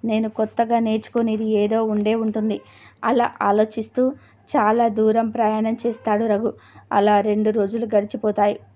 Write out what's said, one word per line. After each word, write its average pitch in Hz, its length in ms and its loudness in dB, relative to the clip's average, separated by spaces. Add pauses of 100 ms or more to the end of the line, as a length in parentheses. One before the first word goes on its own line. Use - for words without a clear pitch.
నేను 220 240 0
కొత్తగా 226 500 -2
నేర్చుకునేది 220 640 -2
ఏదో 214 380 2
ఉండే 214 320 0
ఉంటుంది. 220 460 -2 (420)
అలా 240 280 2 (100)
ఆలోచిస్తూ 214 680 0 (460)
చాలా 226 300 2
దూరం 220 420 0
ప్రయాణం 220 480 -2 (100)
చేస్తాడు 220 380 -2
రఘు. 214 280 0 (380)
అలా 208 300 4
రెండు 214 280 0
రోజులు 220 380 -2 (100)
గడిచిపోతాయి. 208 640 -2 (160)